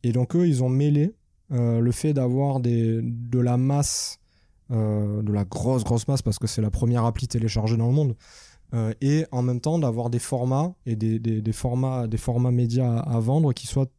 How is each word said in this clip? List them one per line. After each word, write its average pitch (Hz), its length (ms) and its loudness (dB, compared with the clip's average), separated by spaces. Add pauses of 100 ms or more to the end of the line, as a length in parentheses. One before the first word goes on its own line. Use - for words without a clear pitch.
Et 120 60 2
donc, 127 240 0
eux, 175 140 4
ils 127 160 2
ont 127 40 2
mêlé, 147 460 2 (380)
euh, 117 260 2
le 120 140 2
fait 156 200 0
d'avoir 135 460 0
des, 117 440 0
de 120 360 -4
la 123 180 2
masse, 139 640 0 (540)
euh, 107 500 0
de 104 100 0
la 104 120 0
grosse, 120 400 -2
grosse 117 240 -2
masse, 135 140 0
parce - 180 -2
que 117 80 -2
c'est - 120 -4
la 107 100 0
première 117 340 0
appli 117 240 -2
téléchargée 113 480 0
dans 113 100 2
le 123 80 2
monde, 143 220 2 (580)
euh, 110 260 0
et 147 300 0
en 127 120 -2
même 123 180 0
temps 160 180 0
d'avoir 120 320 -2
des 120 80 -2
formats, 131 560 -2 (120)
et 113 100 -2
des, 110 240 0
des, 113 200 0
des 110 120 -2
formats, 127 560 -2
des 110 80 -2
formats 123 340 0
médias 120 460 2
à, 117 200 0
à 113 40 2
vendre 135 320 2
qui - 160 -6
soient 135 180 0 (120)